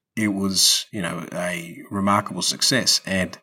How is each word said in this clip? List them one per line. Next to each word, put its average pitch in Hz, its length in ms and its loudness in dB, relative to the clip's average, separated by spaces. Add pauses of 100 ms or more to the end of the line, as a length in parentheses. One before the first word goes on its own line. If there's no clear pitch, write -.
(180)
it 107 120 2
was, 98 640 2
you 104 100 -6
know, 85 300 -4
a 87 460 -6 (120)
remarkable 101 520 0
success. - 640 2
And 92 380 -2